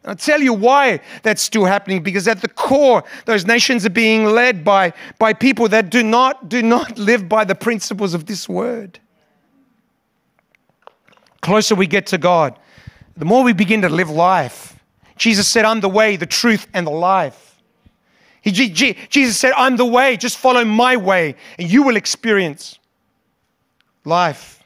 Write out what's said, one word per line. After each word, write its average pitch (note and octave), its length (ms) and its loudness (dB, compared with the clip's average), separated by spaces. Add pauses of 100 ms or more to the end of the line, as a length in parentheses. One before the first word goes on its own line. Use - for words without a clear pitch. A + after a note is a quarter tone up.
And - 100 -12
I'll F#3 40 -10
tell D4+ 240 0
you B3+ 140 2
why A#3+ 460 2 (220)
that's G#3+ 200 -2
still G#3 240 0
happening, F#3+ 360 -2
because F#3 240 -4
at A3 140 -2
the - 80 -8
core, C4+ 560 2 (220)
those G#3 180 0
nations A#3 400 0
are G#3+ 60 0
being A3 340 2
led G#3+ 400 0
by, F#3+ 300 2 (240)
by A3 160 2
people A#3 340 0
that G3 220 2
do A#3+ 120 2
not, A#3+ 460 0
do A#3+ 140 -2
not A#3 340 0
live G#3 320 0
by G#3+ 160 2
the F#3+ 100 -2
principles G#3 600 -4
of D#3+ 100 -6
this G3 240 -12
word. G3+ 500 -8 (2500)
Closer G#3 320 0
we F#3+ 120 0
get G3 200 -2
to F#3 100 -4
God, E3 420 0 (560)
the D#3 120 -8
more B3 180 4
we A#3+ 80 4
begin G#3 300 0
to F3 80 0
live E3+ 180 -2
life. D#3+ 680 -2 (400)
Jesus G#3 280 0
said, A3 200 2
"I'm A3 140 0
the F#3+ 100 -2
way, G#3 260 2
the E3+ 80 -6
truth, - 480 -2
and F3 140 -4
the D3+ 40 -6
life." E3+ 520 -2 (1000)
He, G#3+ 100 -2
Je-, G#3 180 0
Je-, F#3+ 280 -2 (120)
Jesus B3+ 300 0
said, C4 180 2
"I'm B3+ 200 0
the B3 100 2
way, B3 300 2
just A#3 200 -6
follow B3 280 2
my A#3+ 320 2
way, F3+ 380 0 (240)
and F3 120 -6
you C4 120 6
will B3 140 2
experience G3 840 -4 (1300)
life." E3 600 -2